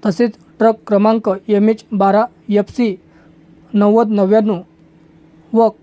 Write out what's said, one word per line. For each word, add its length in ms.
तसेच 300
ट्रक 180
क्रमांक 420
एम 200
एच 240
बारा 320
एफ 200
सी 240
नव्वद 380
नव्याण्णव 500
व 160